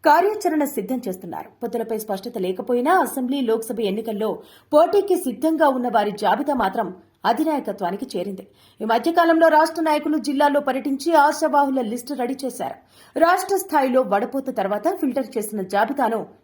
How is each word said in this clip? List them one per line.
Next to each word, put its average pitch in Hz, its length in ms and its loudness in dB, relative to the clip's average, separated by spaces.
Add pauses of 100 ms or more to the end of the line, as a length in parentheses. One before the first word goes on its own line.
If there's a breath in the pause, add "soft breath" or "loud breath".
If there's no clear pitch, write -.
కార్యాచరణ 339 560 2 (120)
సిద్ధం 233 320 -4
చేస్తున్నారు. 185 420 -10 (120)
పొత్తులపై 226 360 -4 (100)
స్పష్టత 214 300 -8 (100)
లేకపోయినా 247 440 0 (140)
అసెంబ్లీ, 262 340 -4 (120)
లోక్సభ 226 280 -2 (120)
ఎన్నికల్లో 208 400 -4 (420 loud breath)
పోటీకి 349 440 4 (100)
సిద్ధంగా 302 500 2
ఉన్న 247 100 -2 (100)
వారి 208 160 2 (100)
జాబితా 269 320 0 (100)
మాత్రం 190 240 -2 (400)
అధినాయకత్వానికి 269 840 -2
చేరింది. 190 320 -6 (380 soft breath)
ఈ - 100 -6
మధ్యకాలంలో 330 640 4
రాష్ట్ర 330 320 2
నాయకులు 302 300 0 (100)
జిల్లాల్లో 285 400 2
పర్యటించి 269 420 -2 (160)
ఆశావాహుల 285 560 2 (100)
లిస్టు 247 300 -8
రెడీ 262 220 -2
చేశారు. 240 340 -8 (460 soft breath)
రాష్ట్ర 370 400 2
స్థాయిలో 269 380 2 (100)
వడపోత 254 380 -2 (100)
తర్వాత 208 280 -2 (140)
ఫిల్టర్ 262 340 -2
చేసిన 214 260 -4 (120)
జాబితాను 226 460 0 (240)